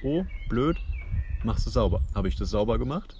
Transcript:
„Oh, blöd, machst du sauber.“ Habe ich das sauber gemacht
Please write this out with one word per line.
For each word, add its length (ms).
„Oh, 220
blöd, 280
machst 220
du 60
sauber.“ 300
Habe 140
ich 80
das 140
sauber 280
gemacht 420